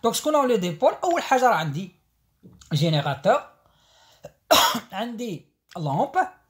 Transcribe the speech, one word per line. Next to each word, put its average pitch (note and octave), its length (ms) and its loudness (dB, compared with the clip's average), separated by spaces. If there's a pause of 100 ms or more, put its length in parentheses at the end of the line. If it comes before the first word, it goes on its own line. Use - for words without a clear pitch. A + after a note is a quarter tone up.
دونك A3+ 120 0
شكون D4+ 200 -2
هو C#4+ 100 4
لي B3 120 2
ديبور؟ F3+ 480 0
أول E4+ 180 0
حاجة B3+ 260 2
راه A3 60 4
عندي D#3+ 380 -4 (800)
جينيراتور، D#3 720 0 (920)
<coughs> - 600 0
عندي A3 540 -8 (300)
لامب E3+ 520 -2 (220)